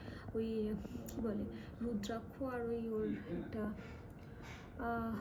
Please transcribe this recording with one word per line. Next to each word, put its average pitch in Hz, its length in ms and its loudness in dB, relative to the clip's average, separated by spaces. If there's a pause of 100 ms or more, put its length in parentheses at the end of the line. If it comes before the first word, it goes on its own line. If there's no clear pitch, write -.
(340)
ওই, 220 400 4 (340)
কি - 120 -2
বলে, 208 240 2 (360)
রুদ্রাক্ষ 226 640 0 (120)
আর 240 60 2
ওই 233 280 2
ওর 214 200 4 (300)
একটা, - 240 0 (1200)
আহ, 226 360 2